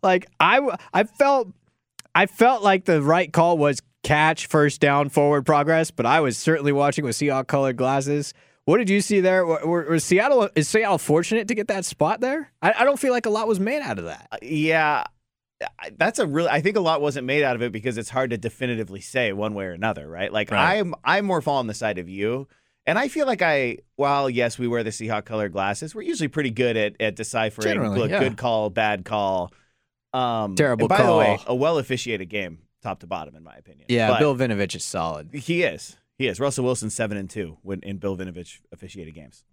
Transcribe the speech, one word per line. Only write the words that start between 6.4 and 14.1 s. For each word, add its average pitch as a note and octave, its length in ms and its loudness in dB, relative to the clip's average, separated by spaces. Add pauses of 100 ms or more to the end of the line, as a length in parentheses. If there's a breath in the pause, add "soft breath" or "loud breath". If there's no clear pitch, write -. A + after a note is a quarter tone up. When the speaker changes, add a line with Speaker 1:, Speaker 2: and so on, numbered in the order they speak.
Speaker 1:
watching C#3+ 340 0
with A#2 120 -4
Seahawks C3+ 320 -2
colored C3+ 280 0
glasses. C#3 580 -2 (300 soft breath)
What F3 140 4
did G#3 120 0
you G3+ 100 4
see G3 200 0
there? F#3 260 4
Wa-, D#3+ 180 0
wa-, E3+ 240 0
was D#3+ 160 2
Seattle, A3 500 4
is D#3 140 0
Seattle G#3 300 2
fortunate G3 500 0
to B3 60 -2
get G#3+ 140 -4
that F#3+ 160 -2
spot G3 360 0
there? C#4 320 -4 (100)
I, G3+ 160 6
I A#3+ 60 4
don't C#4 160 4
feel C4+ 120 2
like A#3+ 140 0
a A3 40 0
lot G#3+ 180 0
was G#3+ 100 2
made A#3+ 220 -2
out B2 180 -6
of E2+ 60 -10
that. D#2+ 260 -12